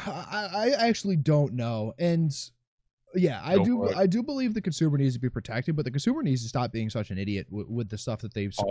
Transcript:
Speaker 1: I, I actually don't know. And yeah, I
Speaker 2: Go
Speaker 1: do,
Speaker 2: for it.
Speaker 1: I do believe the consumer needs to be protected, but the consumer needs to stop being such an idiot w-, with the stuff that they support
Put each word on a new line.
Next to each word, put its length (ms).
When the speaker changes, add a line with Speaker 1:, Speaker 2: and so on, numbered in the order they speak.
Speaker 1:
I, 480
I 340
actually 280
don't 380
know. 440
And 340
yeah, 280
I 140
Speaker 2:
Go 80
Speaker 1:
do, 120
Speaker 2:
for 140
it. 60
Speaker 1:
I 100
do 160
believe 300
the 80
consumer 360
needs 180
to 40
be 100
protected, 460
but 100
the 60
consumer 320
needs 200
to 60
stop 220
being 180
such 220
an 60
idiot 320
w-, 200
with 200
the 80
stuff 240
that 120
they 160
support 220